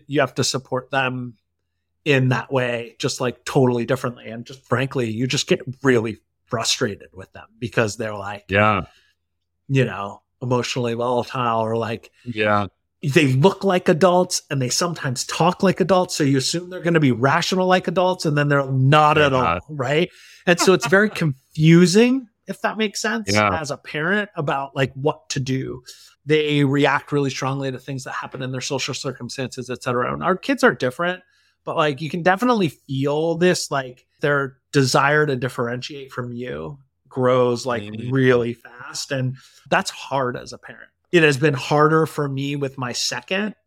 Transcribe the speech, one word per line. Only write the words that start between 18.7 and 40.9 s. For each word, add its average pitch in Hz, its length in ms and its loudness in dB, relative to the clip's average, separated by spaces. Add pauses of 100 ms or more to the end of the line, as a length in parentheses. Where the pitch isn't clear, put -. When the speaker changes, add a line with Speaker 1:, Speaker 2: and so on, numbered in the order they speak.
Speaker 1:
not 147 440 6
Speaker 2:
They're 151 100 6
Speaker 1:
at 135 80 2
all, 127 100 2
Speaker 2:
not. 87 260 0
Speaker 1:
right? 147 400 -2 (380)
And 175 120 4
so 185 140 6
it's 165 140 0
very 202 220 4
Speaker 2:
<laughs> - 20 -14
Speaker 1:
confusing, 175 1160 4 (200)
if 190 140 -12
that 196 160 -2
makes 214 240 -4
sense, 220 300 -4
Speaker 2:
Yeah. 190 280 2
Speaker 1:
as 143 100 -8
a 139 80 -6
parent 190 580 -4
about, 143 400 -4
like, 135 180 0
what 143 360 -4
to - 100 -4
do. 131 440 -6 (420)
They 147 380 2
react 143 480 2
really 143 180 0
strongly 135 420 -6
to 127 60 -8
things 135 280 -10
that 135 80 -14
happen 135 280 -12
in 131 100 -8
their 127 100 -8
social 139 340 -4
circumstances, 127 720 -10
et 120 140 -8
cetera. 123 300 -2
And 147 100 -8
our 180 140 2
kids 269 260 -4
are 220 100 6
different, 175 480 -4 (440)
but, 151 100 -6
like, 151 260 0
you 156 80 -6
can 170 140 -6
definitely 196 460 2
feel 143 640 -2
this, 175 340 2
like, 131 380 -6 (140)
their 139 360 0 (140)
desire 143 560 4
to 139 80 -2
differentiate 127 760 -8
from 123 220 -10
you 139 460 -10 (280)
grows, 123 600 2
like, 117 160 -4
Speaker 2:
Mm. 110 280 -10
Speaker 1:
really 127 420 4
fast. 135 580 -14
And 131 240 -4 (340)
that's 175 220 0
hard 131 440 -4
as 123 160 -14
a 120 60 -18
parent. 113 320 -20 (220)